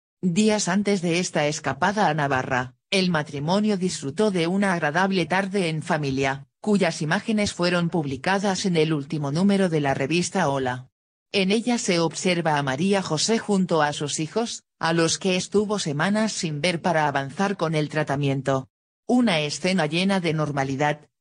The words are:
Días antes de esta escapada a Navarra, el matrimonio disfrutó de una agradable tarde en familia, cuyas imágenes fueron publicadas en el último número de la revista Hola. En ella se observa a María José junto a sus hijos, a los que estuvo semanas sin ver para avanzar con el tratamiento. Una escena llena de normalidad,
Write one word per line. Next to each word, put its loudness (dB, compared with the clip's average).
Días 2
antes 0
de 0
esta -2
escapada 0
a 2
Navarra, -2
el 2
matrimonio 0
disfrutó -2
de 0
una 0
agradable 0
tarde 0
en -2
familia, -2
cuyas 2
imágenes 0
fueron 0
publicadas -2
en 2
el 2
último -2
número 4
de 2
la 2
revista 0
Hola. -2
En 2
ella 0
se 0
observa 0
a 0
María 0
José 0
junto 2
a 0
sus -6
hijos, -4
a 0
los 2
que 0
estuvo 0
semanas 0
sin -6
ver 0
para 2
avanzar -2
con -2
el 0
tratamiento. 0
Una 2
escena -2
llena 0
de 0
normalidad, -2